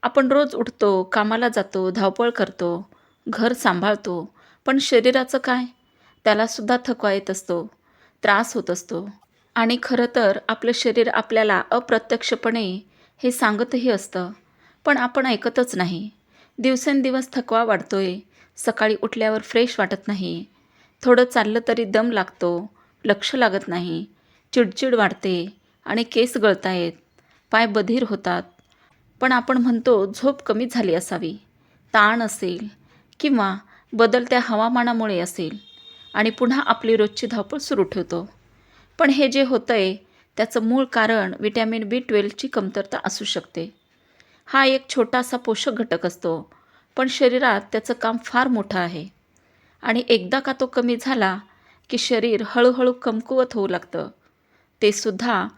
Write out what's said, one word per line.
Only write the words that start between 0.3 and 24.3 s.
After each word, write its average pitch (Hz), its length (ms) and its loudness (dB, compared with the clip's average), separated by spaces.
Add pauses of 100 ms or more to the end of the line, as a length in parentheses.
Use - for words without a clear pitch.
उठतो, 202 480 0
कामाला 220 460 0
जातो, 190 420 -2
धावपळ 214 380 0
करतो, 185 600 -4 (380)
घर 233 260 0
सांभाळतो, 196 800 -2 (320)
पण 269 120 2
शरीराचं 254 600 2
काय? 254 280 -2 (600)
त्यालासुद्धा 220 600 0
थकवा 233 280 -2
येत 196 160 -4
असतो, 185 360 -4 (580)
त्रास 208 300 2
होत 220 160 -6
असतो 180 400 -6 (460)
आणि 233 280 2
खरं 247 220 0 (100)
तर 208 240 2 (100)
आपलं 226 220 -2
शरीर 233 380 2
आपल्याला 214 520 2 (100)
अप्रत्यक्षपणे 226 960 0 (540)
हे 247 100 0
सांगतही 240 580 0
असतं, 190 420 -4 (540)
पण 285 120 4
आपण 247 280 0
ऐकतच 247 500 0
नाही. 180 340 -2 (480)
दिवसेंदिवस 262 760 0
थकवा 233 300 0
वाढतोय, 196 520 -2 (420)
सकाळी 214 440 0
उठल्यावर 220 400 -2
फ्रेश 240 380 0
वाटत 196 280 -2
नाही, 185 380 -6 (580)
थोडं 247 200 6
चाललं 233 440 0
तरी 233 160 0
दम 220 280 0
लागतो, 185 600 -2 (340)
लक्ष 202 300 0
लागत 202 320 0
नाही, 175 380 -6 (480)